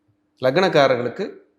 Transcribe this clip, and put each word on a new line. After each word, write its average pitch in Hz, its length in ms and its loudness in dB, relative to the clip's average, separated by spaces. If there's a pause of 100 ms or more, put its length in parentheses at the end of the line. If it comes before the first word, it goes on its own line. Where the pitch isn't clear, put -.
(400)
லக்னக்காரர்களுக்கு 135 880 0 (280)